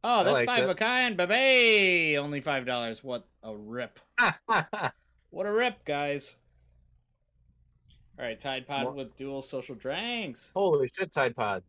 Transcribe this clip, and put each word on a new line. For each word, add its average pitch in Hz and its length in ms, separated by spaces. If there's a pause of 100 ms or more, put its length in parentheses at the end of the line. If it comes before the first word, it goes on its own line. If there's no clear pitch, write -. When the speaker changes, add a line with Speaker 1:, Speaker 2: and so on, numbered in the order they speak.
Speaker 1:
Oh, 233 160
Speaker 2:
I 180 40
Speaker 1:
that's 175 100
Speaker 2:
liked 123 160
Speaker 1:
five 240 100
Speaker 2:
it. - 60
Speaker 1:
of 196 40
a 170 60
kind, 240 420
baby. 202 1000
Only 143 240
five 135 240
dollars. 117 380
What 123 220 (180)
a 107 120
rip. 113 440 (180)
Speaker 2:
<laughs> 202 220 (920)
Speaker 1:
What 180 160
a 208 60
rip, 233 320
guys. 143 540 (1800)
All 135 80
right, 113 140
Tide 131 240
Speaker 2:
It's - 80
Speaker 1:
Pod 139 120
Speaker 2:
more 131 100
Speaker 1:
with 135 240
dual 135 240
social 131 340
drinks. 180 800
Speaker 2:
Holy 156 320 (100)
shit, 185 140
Tide 127 240
Pod. 101 340